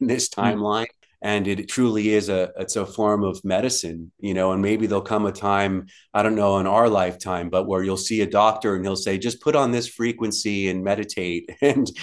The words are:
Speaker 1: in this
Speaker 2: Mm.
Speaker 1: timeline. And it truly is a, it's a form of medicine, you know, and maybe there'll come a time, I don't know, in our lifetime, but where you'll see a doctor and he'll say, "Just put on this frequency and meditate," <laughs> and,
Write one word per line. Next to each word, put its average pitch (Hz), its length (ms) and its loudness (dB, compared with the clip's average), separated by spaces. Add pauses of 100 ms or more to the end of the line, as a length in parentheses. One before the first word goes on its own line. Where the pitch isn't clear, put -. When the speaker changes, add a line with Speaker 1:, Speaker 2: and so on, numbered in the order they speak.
Speaker 1:
in 131 60 2
this 123 200 0
Speaker 2:
Mm. - 160 -4
Speaker 1:
timeline. 104 440 0 (340)
And 101 260 0
it 98 220 -4
truly 110 400 2
is 104 200 2
a, 92 280 0
it's 92 180 -6
a 101 100 0
form 104 380 0
of 95 200 -2
medicine, 92 760 -2
you 101 160 -2
know, 92 160 2
and 95 100 0
maybe 107 240 2
there'll 101 160 0
come 104 240 -2
a 98 60 -2
time, 98 560 0 (260)
I 104 80 4
don't 110 140 2
know, 101 240 4
in 95 80 0
our 110 200 4
lifetime, 90 640 0
but 92 160 0
where 95 160 0
you'll 95 160 -2
see 107 240 -2
a 98 60 2
doctor 104 480 2
and 92 100 -2
he'll 98 100 -2
say, 98 220 -2
"Just 117 240 -4
put 147 140 2
on 131 160 2
this 117 160 -2
frequency 107 800 -4
and 92 160 -2
meditate," 98 720 -4
<laughs> - 60 -20
and, 135 260 4 (160)